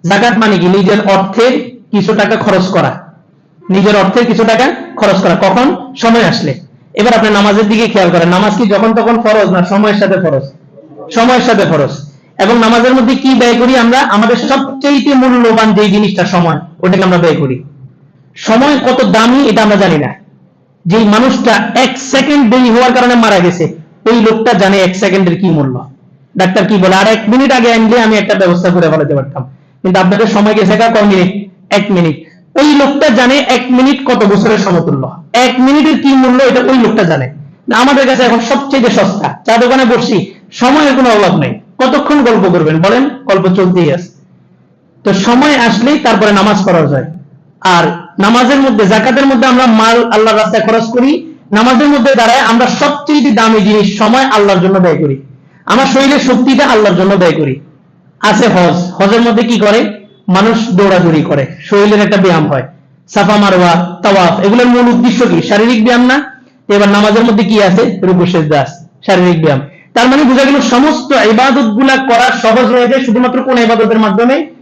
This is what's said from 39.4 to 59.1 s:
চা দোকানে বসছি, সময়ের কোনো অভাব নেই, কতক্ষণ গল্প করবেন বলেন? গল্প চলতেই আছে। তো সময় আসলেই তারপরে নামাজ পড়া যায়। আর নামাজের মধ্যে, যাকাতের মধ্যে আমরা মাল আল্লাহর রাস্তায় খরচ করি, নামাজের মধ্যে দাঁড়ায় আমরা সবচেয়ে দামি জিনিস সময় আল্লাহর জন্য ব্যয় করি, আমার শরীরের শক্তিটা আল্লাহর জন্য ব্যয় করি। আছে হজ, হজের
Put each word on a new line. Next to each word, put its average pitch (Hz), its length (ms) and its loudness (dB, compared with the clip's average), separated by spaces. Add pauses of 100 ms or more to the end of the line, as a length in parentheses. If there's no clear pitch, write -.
চা 226 100 2
দোকানে 254 280 2
বসছি, 226 500 -2 (180)
সময়ের 277 440 0
কোনো 254 140 2
অভাব 185 280 2
নেই, 127 220 -4 (180)
কতক্ষণ 277 460 0
গল্প 196 280 2
করবেন 160 300 0
বলেন? 240 260 0 (160)
গল্প 190 300 0
চলতেই 180 380 0
আছে। 175 160 -8 (960)
তো 196 80 0
সময় 240 440 0
আসলেই 233 420 0
তারপরে 214 340 0
নামাজ 202 320 0
পড়া 170 220 0
যায়। 135 180 -4 (560)
আর 175 260 0 (320)
নামাজের 240 420 2
মধ্যে, 220 260 0
যাকাতের 240 400 0
মধ্যে 262 200 0
আমরা 254 200 2
মাল 226 460 0
আল্লাহর 220 240 2
রাস্তায় 214 320 0
খরচ 226 220 -2
করি, 269 440 -2 (180)
নামাজের 240 360 2
মধ্যে 277 260 2
দাঁড়ায় 233 240 2
আমরা 240 280 0
সবচেয়ে 285 640 -2
দামি 220 300 2
জিনিস 202 380 0
সময় 240 260 2
আল্লাহর 202 360 2
জন্য 190 180 0
ব্যয় 170 200 2
করি, 139 240 -4 (440)
আমার 262 200 0
শরীরের 269 340 2
শক্তিটা 254 460 0
আল্লাহর 214 300 2
জন্য 196 180 0
ব্যয় 214 180 2
করি। 143 280 -4 (600)
আছে 214 280 0
হজ, 175 440 0
হজের 202 280 0